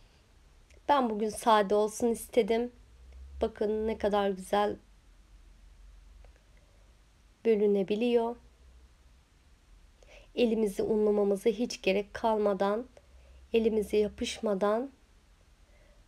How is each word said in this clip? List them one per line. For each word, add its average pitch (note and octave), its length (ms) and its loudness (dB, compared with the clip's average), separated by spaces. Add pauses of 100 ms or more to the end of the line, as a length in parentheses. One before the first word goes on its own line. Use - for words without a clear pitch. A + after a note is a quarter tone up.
(880)
Ben C4 220 2
bugün G#3+ 180 -4
sade G#3 460 2
olsun G#3+ 340 0
istedim. A#3 640 -2 (680)
Bakın A3 460 -2
ne A3 120 -4
kadar G3+ 320 0
güzel G3+ 460 -2 (2750)
bölünebiliyor. A3 920 2 (2000)
Elimizi A3 480 0
unlamamıza G#3 680 0
hiç A#3 320 -4
gerek G3 320 -2
kalmadan, G#3 720 0 (640)
elimize A3 440 0
yapışmadan G#3+ 960 -2 (1160)